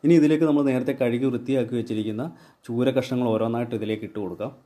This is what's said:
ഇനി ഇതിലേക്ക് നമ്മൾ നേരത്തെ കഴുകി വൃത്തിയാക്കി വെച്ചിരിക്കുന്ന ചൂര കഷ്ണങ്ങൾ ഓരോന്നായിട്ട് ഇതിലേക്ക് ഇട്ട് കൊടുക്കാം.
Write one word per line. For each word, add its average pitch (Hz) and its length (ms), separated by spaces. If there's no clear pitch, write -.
ഇനി 156 160
ഇതിലേക്ക് 156 280
നമ്മൾ 147 200
നേരത്തെ 127 320
കഴുകി 123 300
വൃത്തിയാക്കി 123 480
വെച്ചിരിക്കുന്ന 110 460
ചൂര 123 320
കഷ്ണങ്ങൾ 123 340
ഓരോന്നായിട്ട് 117 480
ഇതിലേക്ക് 107 300
ഇട്ട് 107 140
കൊടുക്കാം. 92 280